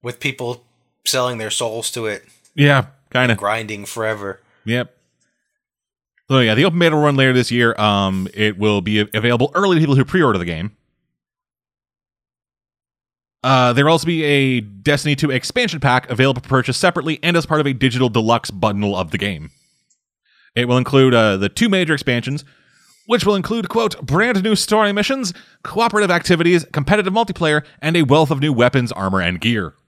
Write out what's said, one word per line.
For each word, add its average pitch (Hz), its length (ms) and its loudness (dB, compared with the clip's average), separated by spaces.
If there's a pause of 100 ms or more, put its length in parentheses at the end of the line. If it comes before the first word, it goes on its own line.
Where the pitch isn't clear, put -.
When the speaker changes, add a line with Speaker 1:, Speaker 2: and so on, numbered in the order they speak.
Speaker 1:
With 123 180 -12
people 123 440 -6 (420)
selling 123 340 -2
their 107 100 -8
souls 113 420 -6
to 117 140 -8
it. 104 200 -8 (280)
Speaker 2:
Yeah, 143 340 2 (240)
kinda. 123 240 2
Speaker 1:
Grinding 104 500 -6
forever. 104 560 -6 (240)
Speaker 2:
Yep. 120 300 -4 (1300)
So 135 100 4
yeah, 113 160 4
the 135 100 4
open 170 120 0
beta 170 180 2
will 147 80 2
run 147 120 2
later 131 180 2
this 123 180 2
year. 117 280 2
Um, 98 540 0
it 104 260 -2
will 104 220 2
be 107 200 -2
a-, 104 120 -2
available 120 420 0
early 190 200 2
to 160 40 4
people 147 160 2
who 135 100 4
pre-order 139 320 2
the 87 80 -4
game. 85 300 -8 (2750)
Uh, 123 300 4
there 139 120 4
will 156 60 4
also 160 160 0
be 165 160 -2
a 139 360 0
Destiny 113 560 -2
two 147 140 -2
expansion 165 500 -4
pack 127 300 0
available 123 320 0
for - 80 -20
purchase 127 280 0
separately 160 440 -2
and 170 160 0
as 165 80 0
part 156 160 0
of 143 60 0
a 139 60 -2
digital 127 360 2
deluxe 113 400 0
bundle 101 460 -2
of 90 160 -6
the 101 80 -6
game. 82 320 -8 (1040)
It 120 120 0
will 123 100 2
include, 127 360 4
uh, 110 240 4
the 98 120 0
two 226 200 0
major 180 240 0
expansions, 131 500 -4 (640)
which 214 180 0
will 208 100 0
include, 196 340 -4
quote, 226 320 -4
"brand 196 400 0
new 214 140 0
story 208 380 0
missions, 208 400 -4 (300)
cooperative 214 460 0
activities, 170 600 2
competitive 185 420 0
multiplayer, 160 500 0 (180)
and 160 140 -2
a 170 80 4
wealth 143 280 4
of 147 80 -2
new 147 140 0
weapons, 123 380 2
armor, 95 300 -2
and 87 200 -2
gear." 107 340 -4 (120)